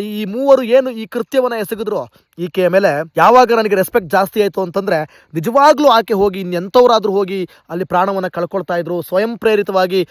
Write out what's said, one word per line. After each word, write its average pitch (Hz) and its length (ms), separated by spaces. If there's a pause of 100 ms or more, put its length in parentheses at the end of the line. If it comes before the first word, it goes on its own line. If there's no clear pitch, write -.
ಈ 208 240
ಮೂವರು 262 380
ಏನು 254 260
ಈ 226 160
ಕೃತ್ಯವನ್ನ 240 480
ಎಸಗಿದ್ರು 208 840
ಈಕೆಯ 180 280
ಮೇಲೆ 165 500
ಯಾವಾಗ 226 360
ನನಗೆ 214 220
ರೆಸ್ಪೆಕ್ಟ್ 190 340
ಜಾಸ್ತಿ 196 320
ಆಯ್ತು 196 200
ಅಂತಂದ್ರೆ, 180 720
ನಿಜವಾಗ್ಲೂ 269 540
ಆಕೆ 226 260
ಹೋಗಿ 196 260
ಇನ್ನೆಂಥವ್ರಾದ್ರೂ 202 720
ಹೋಗಿ 190 380 (200)
ಅಲ್ಲಿ 175 160
ಪ್ರಾಣವನ್ನ 185 420
ಕಳ್ಕೊಳ್ತಾ 175 500
ಇದ್ರು, 175 240
ಸ್ವಯಂ 208 360
ಪ್ರೇರಿತವಾಗಿ 190 720